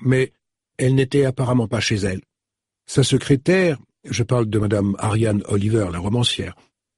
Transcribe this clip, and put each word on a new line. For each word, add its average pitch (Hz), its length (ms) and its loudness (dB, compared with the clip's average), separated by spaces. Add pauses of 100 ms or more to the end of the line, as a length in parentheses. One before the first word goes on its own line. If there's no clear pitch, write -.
mais 131 280 2 (460)
elle 131 180 2
n'était 135 300 2
apparemment 127 420 0
pas 110 120 -4
chez 110 160 -2
elle. 95 260 -4 (640)
Sa - 180 2
secrétaire, 147 760 2 (240)
je 113 200 -4
parle 117 240 0
de 107 120 0
madame 101 400 0
Ariane 107 480 0
Oliver, 104 440 0
la 87 80 -6
romancière, 101 560 -2 (420)